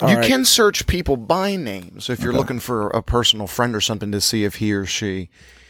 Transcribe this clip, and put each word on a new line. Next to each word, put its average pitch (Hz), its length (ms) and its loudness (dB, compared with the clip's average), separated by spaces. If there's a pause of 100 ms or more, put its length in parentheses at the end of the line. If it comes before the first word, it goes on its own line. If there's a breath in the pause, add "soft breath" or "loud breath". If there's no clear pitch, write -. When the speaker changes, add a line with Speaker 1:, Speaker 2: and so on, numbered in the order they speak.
Speaker 1:
all 131 80 4
Speaker 2:
You 208 60 6
Speaker 1:
right. - 100 2
Speaker 2:
can 262 180 4
search - 440 4
people 165 280 0
by 185 380 0
name. 98 460 -8
So 123 120 -6
if 117 80 -4
you're 120 120 -2
Speaker 1:
Okay. 131 60 2
Speaker 2:
looking 123 200 -2
for 110 300 -2
a 113 120 0
personal 110 460 -2
friend 120 300 -2
or 104 40 0
something 104 300 -2
to 101 100 0
see 110 240 0
if 101 120 -2
he 107 160 0
or 98 120 0
she 95 460 -4 (400 soft breath)